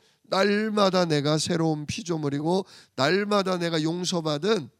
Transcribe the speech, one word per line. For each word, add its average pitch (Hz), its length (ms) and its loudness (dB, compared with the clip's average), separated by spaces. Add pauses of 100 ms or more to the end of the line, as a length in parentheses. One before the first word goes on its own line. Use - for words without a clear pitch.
(220)
날마다 202 840 2
내가 151 320 2
새로운 160 480 -2
피조물이고 160 800 -2 (300)
날마다 185 640 0
내가 165 240 0
용서받은, 165 960 -2